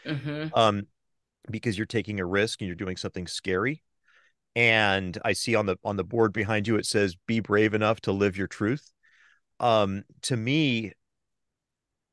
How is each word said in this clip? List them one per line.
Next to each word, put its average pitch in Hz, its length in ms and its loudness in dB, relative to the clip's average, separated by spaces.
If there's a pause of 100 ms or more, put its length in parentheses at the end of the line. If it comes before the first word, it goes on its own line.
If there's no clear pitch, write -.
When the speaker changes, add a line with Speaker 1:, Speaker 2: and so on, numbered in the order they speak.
Speaker 1:
Mm-hmm. 147 520 -6
Speaker 2:
Um, 104 260 4 (680)
because 107 260 -4
you're 107 80 -4
taking 104 360 -4
a 90 40 -2
risk 101 360 0
and 101 60 -6
you're 90 80 -8
doing 92 200 -6
something 90 320 -8
scary. 104 560 -2 (720)
And 104 720 4
I 104 80 2
see 113 220 -2
on 107 100 2
the, 92 180 0
on 104 140 -4
the 90 80 -2
board 110 260 2
behind 107 380 -2
you, 107 80 2
it 101 80 -4
says, 101 320 0 (100)
"Be 113 140 0
brave 104 320 4
enough 107 280 2
to 98 120 0
live 98 240 2
your 95 100 -2
truth." 117 420 -4 (680)
Um, 104 440 2 (200)
to 127 140 -2
me, 120 560 0 (1200)